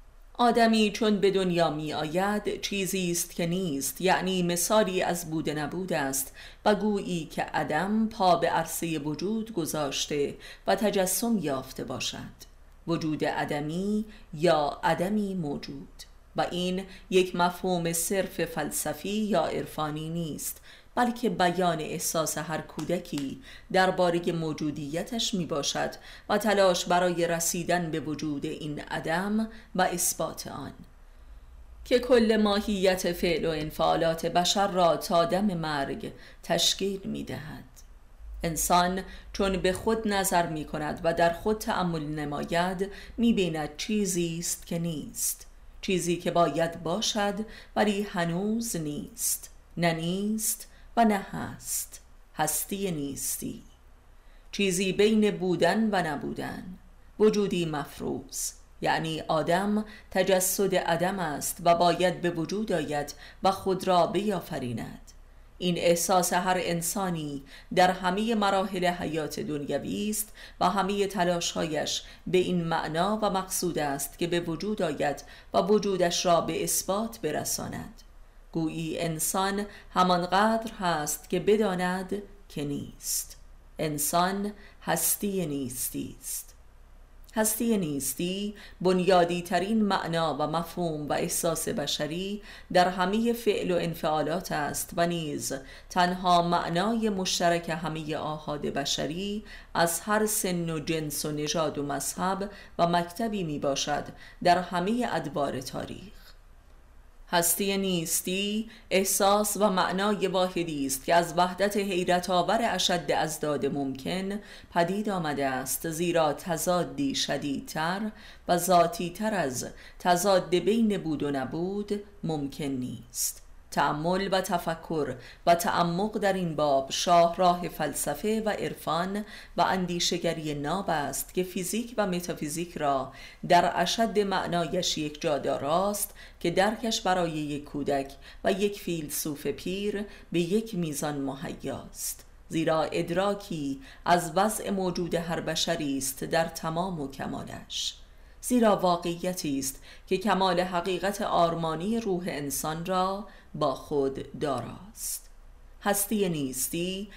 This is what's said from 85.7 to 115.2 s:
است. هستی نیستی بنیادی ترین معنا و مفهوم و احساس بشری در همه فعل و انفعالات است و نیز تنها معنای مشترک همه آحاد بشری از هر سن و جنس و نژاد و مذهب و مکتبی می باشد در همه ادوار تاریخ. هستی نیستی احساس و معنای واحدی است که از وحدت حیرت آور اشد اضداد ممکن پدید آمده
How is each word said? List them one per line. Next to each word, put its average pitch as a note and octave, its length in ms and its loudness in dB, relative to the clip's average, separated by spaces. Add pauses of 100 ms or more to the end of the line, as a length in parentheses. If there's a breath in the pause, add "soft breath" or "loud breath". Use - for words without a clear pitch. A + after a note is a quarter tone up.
است. - 340 -10 (800)
هستی A3 440 2
نیستی F3+ 760 -2 (260 loud breath)
بنیادی F3 640 4
ترین G3+ 420 2
معنا E3 560 0
و D3+ 60 0
مفهوم D#3+ 640 -2
و D3+ 40 0
احساس D#3+ 560 -2
بشری E3 760 -4 (300 loud breath)
در F3+ 160 6
همه G3 440 2
فعل G3+ 380 0
و F3 60 2
انفعالات E3 760 -2
است C#3+ 440 -4
و E3+ 100 2
نیز D3+ 460 -4 (380 loud breath)
تنها F3+ 520 4
معنای F#3 640 2
مشترک F3+ 600 0
همه D#3+ 480 -4
آحاد D3+ 460 -6
بشری D#3 800 -2 (300 loud breath)
از E3+ 260 2
هر G#3+ 260 2
سن F3+ 440 0
و D#3+ 80 -2
جنس D#3 460 -2
و D#3 60 -2
نژاد D3+ 480 -2
و C#3+ 40 -2
مذهب F3+ 680 -2 (280 loud breath)
و E3+ 80 6
مکتبی F3+ 580 0
می D3 140 -4
باشد C#3+ 460 0 (380 loud breath)
در F3 160 6
همه F#3+ 560 0
ادوار C#3 460 -2
تاریخ. - 520 -10 (1160)
هستی G3 480 2
نیستی G3 920 -2 (200 loud breath)
احساس G3 680 4
و G3+ 140 4
معنای F#3 560 2
واحدی F3 600 0
است - 180 -4
که E3+ 100 4
از E3 220 4
وحدت F#3 400 2
حیرت F3+ 540 0
آور F3+ 320 4
اشد F3+ 460 0
اضداد D3+ 580 0
ممکن E3 720 -4 (340 loud breath)
پدید F#3+ 360 2
آمده D3+ 360 0